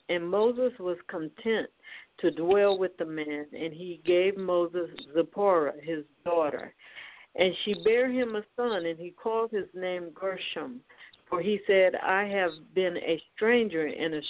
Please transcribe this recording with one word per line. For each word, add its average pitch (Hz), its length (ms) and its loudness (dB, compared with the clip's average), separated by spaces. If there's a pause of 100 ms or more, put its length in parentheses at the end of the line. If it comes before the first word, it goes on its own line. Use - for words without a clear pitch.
And 170 200 -2
Moses 240 500 2
was 180 180 -4 (120)
content 180 640 -4 (480)
to 170 120 2
dwell 196 480 4
with 185 180 -2
the 170 80 -6
man, 151 480 -6
and 160 200 -8
he 170 320 -12
gave 180 320 4
Moses 175 520 0 (260)
Zipporah, 165 680 2
his 151 220 -6 (200)
daughter. 165 500 0 (640)
And 180 160 2 (120)
she 208 100 -2 (100)
bare 240 260 4
him 247 260 -2
a 214 60 -4 (140)
son, 220 300 -2
and 165 120 -4
he 175 120 -12
called 226 400 -2
his 202 240 -4
name 180 400 -6
Gershom. 165 640 -8 (480)
For 175 120 -2
he 196 260 0
said, 185 300 6
"I 190 300 0
have 196 260 0 (220)
been 180 240 0
a 160 220 -2 (140)
stranger 214 540 2
in 160 260 -4
a 151 160 -4